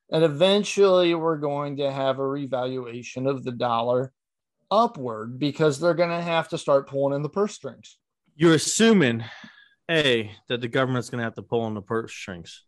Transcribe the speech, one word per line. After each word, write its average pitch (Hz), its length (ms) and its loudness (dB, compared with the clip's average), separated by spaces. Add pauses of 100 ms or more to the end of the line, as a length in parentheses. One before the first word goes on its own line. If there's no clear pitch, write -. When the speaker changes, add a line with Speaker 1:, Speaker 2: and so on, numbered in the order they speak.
(120)
Speaker 1:
And 160 120 4
eventually, 180 920 4
we're 160 220 -2
going 143 400 -4
to 139 140 -2
have 135 280 -2
a 135 80 -2
revaluation 127 1000 -6
of 135 180 -2
the 127 80 -6
dollar 123 640 0 (560)
upward 127 720 -2
because 143 400 2
they're 170 160 2
gonna 170 260 0
have 165 280 -2
to 165 80 -6
start 139 300 2
pulling 139 280 -2
in 143 80 -4
the 147 60 -6
purse 208 260 -2
strings. - 420 -18 (380)
Speaker 2:
You're 160 180 6
assuming, 151 720 4 (680)
A, 127 400 2 (200)
that 123 120 -4
the 127 60 -6
government's 127 420 0
gonna 120 140 -6
have 113 120 -6
to - 60 -12
pull 113 240 -2
in 110 80 -4
the 107 80 -8
purse 113 320 -6
strings, - 540 -14